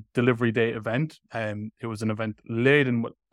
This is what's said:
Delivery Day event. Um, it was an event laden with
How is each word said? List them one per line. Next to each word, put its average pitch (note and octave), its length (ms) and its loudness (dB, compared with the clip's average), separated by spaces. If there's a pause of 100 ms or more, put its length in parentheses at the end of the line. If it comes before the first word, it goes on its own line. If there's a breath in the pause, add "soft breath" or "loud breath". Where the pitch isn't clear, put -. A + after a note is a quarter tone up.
(140)
Delivery A#2+ 380 2
Day A#2 180 2
event. A#2 480 -4 (140)
Um, G#2+ 380 -6 (100)
it A#2 60 -8
was A2 160 -6
an A2 80 -2
event G#2+ 380 -6
laden B2 540 2
with - 120 -8 (180)